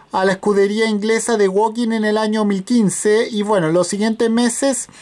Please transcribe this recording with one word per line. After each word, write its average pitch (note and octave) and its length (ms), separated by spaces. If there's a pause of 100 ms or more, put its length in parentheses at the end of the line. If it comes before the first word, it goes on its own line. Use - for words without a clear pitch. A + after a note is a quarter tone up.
(120)
a F#3+ 120
la F#3+ 60
escudería G3+ 580
inglesa A3 480
de G3+ 120
Woking A3 420
en A3 140
el G#3+ 140
año A3 240
dos G#3 40
mil G3 160
quince, G#3+ 680
y G#3 140
bueno, G3 300
los F3+ 160
siguientes A3 420
meses A#3+ 560 (160)